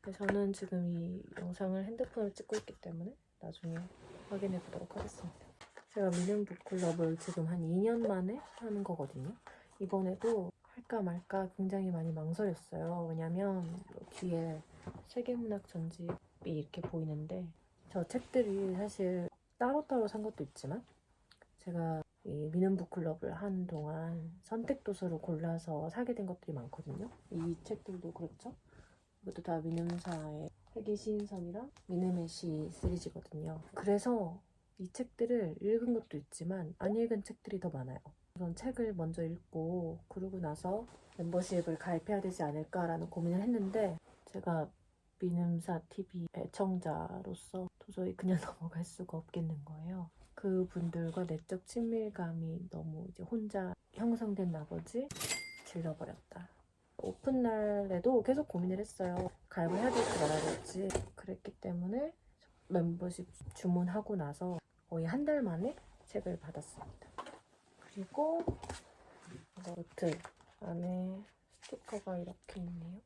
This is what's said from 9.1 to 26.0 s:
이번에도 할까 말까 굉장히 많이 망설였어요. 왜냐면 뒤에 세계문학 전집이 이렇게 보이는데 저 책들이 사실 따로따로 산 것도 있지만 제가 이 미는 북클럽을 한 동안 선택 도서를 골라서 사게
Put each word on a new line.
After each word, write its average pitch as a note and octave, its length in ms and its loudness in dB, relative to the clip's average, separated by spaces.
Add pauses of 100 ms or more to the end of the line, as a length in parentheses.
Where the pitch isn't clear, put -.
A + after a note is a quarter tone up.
이번에도 F#3+ 720 2 (240)
할까 A#3+ 260 -2
말까 F#3 560 0
굉장히 F#3+ 340 2
많이 E3 220 0
망설였어요. E3 960 0
왜냐면 F3 560 0 (460)
뒤에 E3 500 0 (460)
세계문학 A#3+ 640 -2
전집이 E3+ 480 -4 (300)
이렇게 D3+ 360 -2
보이는데 D#3+ 640 -2 (440)
저 F#3 140 0
책들이 G3 720 2
사실 F#3 540 0 (280)
따로따로 B3+ 520 4
산 G#3+ 160 -4
것도 G#3+ 180 -4
있지만 D3 420 -6 (760)
제가 E3 420 0 (240)
이 D3+ 260 -2
미는 F#3+ 240 6
북클럽을 E3+ 580 -2
한 F#3 320 -2
동안 E3 680 -4 (100)
선택 A#3 400 0
도서를 F#3 360 0
골라서 E3 720 0
사게 A#3+ 240 0